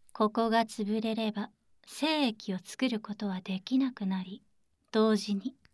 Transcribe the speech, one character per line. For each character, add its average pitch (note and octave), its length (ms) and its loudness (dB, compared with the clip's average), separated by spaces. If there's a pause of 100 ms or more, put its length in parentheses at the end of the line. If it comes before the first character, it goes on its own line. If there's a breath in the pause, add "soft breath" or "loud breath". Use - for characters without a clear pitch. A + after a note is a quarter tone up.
(140)
こ G#3+ 160 2
こ A3+ 200 0
が A3+ 160 4
潰 G#3+ 360 -2
れ A3 140 -2
れ A3 180 -2
ば、 G#3 160 -4 (380)
精 D4+ 420 2
液 G#3+ 240 -4
を F#3 40 -4
作 - 320 -2
る A3+ 100 0
こ G#3+ 140 -8
と G#3 140 -4
は F#3 140 -2
で F#3+ 180 -4
き B3+ 180 0
な C4 140 2
く G3+ 160 -6
な F#3 160 0
り、 F#3 180 -12 (500)
同 A3 240 4
時 G#3 200 0
に G3 200 -4 (180)